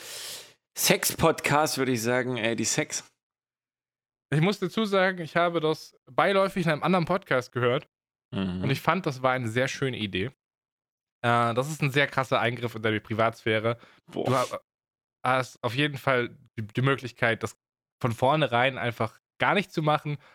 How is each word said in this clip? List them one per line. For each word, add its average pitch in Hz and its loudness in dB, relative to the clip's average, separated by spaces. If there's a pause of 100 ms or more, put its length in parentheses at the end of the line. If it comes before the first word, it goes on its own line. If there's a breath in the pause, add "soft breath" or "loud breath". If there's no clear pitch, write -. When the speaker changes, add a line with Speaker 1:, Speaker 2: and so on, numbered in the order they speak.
(800 loud breath)
Speaker 1:
Sex-Podcast - 2
würde 131 0
ich 117 0
sagen, 123 0
äh, 113 0
die 110 -2
sechs. - -2 (1300)
Speaker 2:
Ich 151 2
muss 196 2
dazu 214 -2
sagen, 190 2
ich 156 -10
habe 170 2
das 156 -2 (160)
beiläufig 190 2
in 165 4
einem 143 -2
anderen 175 2
Podcast 175 0
gehört 123 0 (460)
Speaker 1:
Mhm. 92 -4
Speaker 2:
und 135 0
ich 135 0
fand, 175 0
das 127 -4
war 127 2
eine 127 -4
sehr 123 0
schöne 131 -6
Idee. 101 -4 (920)
Äh, 120 2
das 127 -2
ist 156 -10
ein 143 2
sehr 139 2
krasser 131 0
Eingriff 117 -4
in 110 -8
deine 110 0
Privatsphäre. 113 0 (340 loud breath)
Speaker 1:
Boah. - -4
Speaker 2:
Du 127 2
ha-, 123 -2 (680)
hast 127 -2
auf 117 -4
jeden 143 -2
Fall 123 -2 (220)
die, 113 -6
die 107 -4
Möglichkeit, 127 0
das - -6 (460)
von 123 0
vornherein 127 2
einfach 113 -4 (200)
gar 127 4
nicht 196 -2
zu 165 -4
machen 151 0 (180 soft breath)